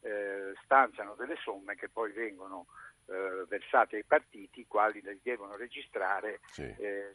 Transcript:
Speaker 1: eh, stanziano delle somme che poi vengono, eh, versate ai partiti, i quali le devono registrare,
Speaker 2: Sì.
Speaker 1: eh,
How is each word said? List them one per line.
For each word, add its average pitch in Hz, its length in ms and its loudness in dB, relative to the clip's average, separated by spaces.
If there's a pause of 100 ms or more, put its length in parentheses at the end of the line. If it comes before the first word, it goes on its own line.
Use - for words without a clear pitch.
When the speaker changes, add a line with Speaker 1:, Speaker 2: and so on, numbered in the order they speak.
Speaker 1:
eh, 98 500 -4 (120)
stanziano 107 500 4
delle 131 280 -6
somme 98 340 -8
che - 120 -8
poi 110 240 -4
vengono, 95 540 -8 (400)
eh, 92 420 -4
versate 107 480 4
ai 104 80 -4
partiti, 120 560 2
i 113 60 -16
quali 107 340 4
le 98 220 -12
devono 104 340 -4
registrare, 101 840 -4 (100)
Speaker 2:
Sì. - 140 -10
Speaker 1:
eh, 101 500 -6